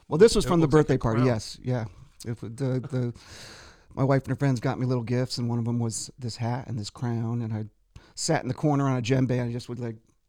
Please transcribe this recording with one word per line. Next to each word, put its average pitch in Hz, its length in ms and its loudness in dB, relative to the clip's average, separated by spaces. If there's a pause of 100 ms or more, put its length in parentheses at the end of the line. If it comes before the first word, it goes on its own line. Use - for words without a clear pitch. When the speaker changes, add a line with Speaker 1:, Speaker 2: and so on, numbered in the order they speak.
Speaker 1:
Well, 151 100 0
this 226 180 10
was 185 100 2
Speaker 2:
It - 20 -4
Speaker 1:
from 170 140 4
the 160 40 6
Speaker 2:
looks 143 100 2
like 151 80 8
Speaker 1:
birthday 143 120 2
Speaker 2:
a 127 40 2
Speaker 1:
party, 113 220 0
Speaker 2:
crown. 127 60 4
Speaker 1:
yes. 113 340 -2
Yeah. 123 240 -4 (400)
If 117 160 -6
the, 101 80 -10
the, 127 640 -2 (840)
my - 80 0
wife 135 200 4
and - 60 -6
her 135 60 -2
friends 135 260 0
got 135 180 -2
me 127 60 -2
little 123 180 0
gifts, 123 340 -2
and 120 120 -2
one 117 100 -2
of 113 60 -2
them 120 140 0
was 117 380 -4
this 120 200 -8
hat 120 300 -4
and 127 120 -6
this 101 100 -8
crown, 117 520 -4
and 110 120 -6
I 107 120 -6 (500)
sat - 280 0
in 113 40 -8
the 127 60 -2
corner 139 340 2
on 131 100 2
a 127 40 -2
djembe, 131 300 2
and 123 180 -2
I - 20 -6
just 120 180 -8
would, 123 100 -10
like, 117 180 -8 (320)